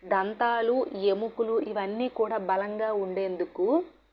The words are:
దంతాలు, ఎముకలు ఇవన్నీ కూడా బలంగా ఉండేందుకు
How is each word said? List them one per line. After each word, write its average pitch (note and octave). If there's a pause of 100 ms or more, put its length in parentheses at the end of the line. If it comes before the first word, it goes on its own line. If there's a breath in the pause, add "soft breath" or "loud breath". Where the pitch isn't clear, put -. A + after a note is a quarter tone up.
దంతాలు, A3+ (100)
ఎముకలు A3
ఇవన్నీ G#3
కూడా A3
బలంగా G#3
ఉండేందుకు F#3+ (280)